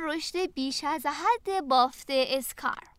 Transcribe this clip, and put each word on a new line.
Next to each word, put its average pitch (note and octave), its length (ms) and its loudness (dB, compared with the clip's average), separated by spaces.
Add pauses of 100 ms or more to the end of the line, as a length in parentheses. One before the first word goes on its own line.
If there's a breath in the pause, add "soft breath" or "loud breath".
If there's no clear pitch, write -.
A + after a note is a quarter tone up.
رشد E4 520 -4
بیش C4+ 300 -4
از D4 220 -2
حد F#4 600 0
بافت B3+ 420 4
اسکار. C4 720 -2 (160)